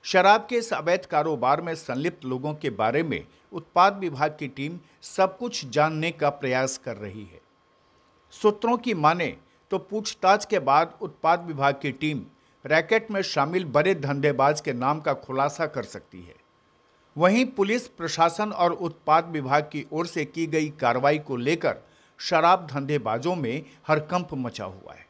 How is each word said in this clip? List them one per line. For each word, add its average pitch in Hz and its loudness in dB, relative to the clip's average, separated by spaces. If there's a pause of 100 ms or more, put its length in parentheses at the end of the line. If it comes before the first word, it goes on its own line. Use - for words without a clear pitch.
शराब 202 4
के 247 -2
इस 226 -2
अवैध 175 -2
कारोबार 151 0
में 170 -6
संलिप्त 147 -6
लोगों 131 -6
के 151 -4
बारे 113 0
में 113 -4 (260)
उत्पाद 196 2
विभाग 151 -4
की 147 -8
टीम 147 -10 (240)
सब 190 0
कुछ 233 -8
जानने 156 0
का 156 0
प्रयास 131 -2
कर 117 -10
रही 104 -12
है। 85 -20 (880)
सूत्रों 214 0
की 233 -2
माने 156 2 (340)
तो 190 -2
पूछताछ 208 0
के 202 0
बाद 147 2
उत्पाद 170 0
विभाग 139 0
की 139 -4
टीम 147 -4 (440)
रैकेट 214 2
में 196 -2
शामिल 170 0
बड़े 151 2
धंधेबाज 143 2
के 143 -4
नाम 131 0
का 151 -2
खुलासा 139 -2
कर 135 -8
सकती 95 -16
है। 85 -20 (840)
वहीं 202 4
पुलिस 214 -2
प्रशासन 170 0
और 175 2
उत्पाद 165 0
विभाग 147 2
की 147 -8
ओर 170 -4
से 165 -4
की 165 -4
गई 151 0
कार्रवाई 135 2
को 147 -6
लेकर 135 0 (420)
शराब 170 4
धंधेबाजों 139 -4
में 139 -4 (240)
हड़कंप 156 -2
मचा 120 -6
हुआ 95 -14
है। - -20